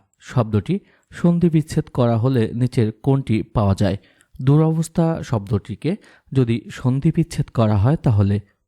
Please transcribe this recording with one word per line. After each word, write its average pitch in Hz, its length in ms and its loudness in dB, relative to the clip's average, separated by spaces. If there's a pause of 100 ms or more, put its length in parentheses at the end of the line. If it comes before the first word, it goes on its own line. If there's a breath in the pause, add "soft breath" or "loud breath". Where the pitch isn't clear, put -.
(200)
শব্দটি 117 560 -2 (360 soft breath)
সন্ধি 175 380 2
বিচ্ছেদ 156 440 -2
করা 120 240 0
হলে 120 260 0 (100)
নিচের 120 380 0
কোনটি 135 440 -2 (200)
পাওয়া 101 200 2
যায়? 98 220 0 (380 soft breath)
দুরবস্থা 160 720 0 (180)
শব্দটিকে 107 680 -4 (400 soft breath)
যদি 123 240 0 (160)
সন্ধি 131 400 -2
বিচ্ছেদ - 380 -4
করা 110 280 2
হয় 127 200 2
তাহলে 101 380 2 (320)